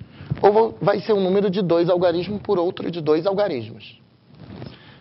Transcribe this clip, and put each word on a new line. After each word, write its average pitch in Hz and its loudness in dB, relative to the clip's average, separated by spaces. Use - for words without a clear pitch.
ou 196 8
vou, 220 2
vai 202 2
ser 220 0
um 202 2
número 196 2
de 185 -2
dois 170 2
algarismos 180 0
por 202 0
outro 180 -4
de 170 -8
dois 156 2
algarismos. 175 -6